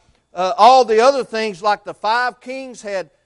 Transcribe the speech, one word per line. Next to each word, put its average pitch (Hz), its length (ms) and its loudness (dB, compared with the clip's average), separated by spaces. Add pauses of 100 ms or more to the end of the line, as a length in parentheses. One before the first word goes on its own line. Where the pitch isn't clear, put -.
(320)
uh, 180 240 -4
all 247 300 6
the 220 140 2
other 262 220 2
things 208 400 -8
like 208 220 -2
the 175 80 -12
five 233 480 -6
kings 262 400 -16
had, 190 300 -10 (160)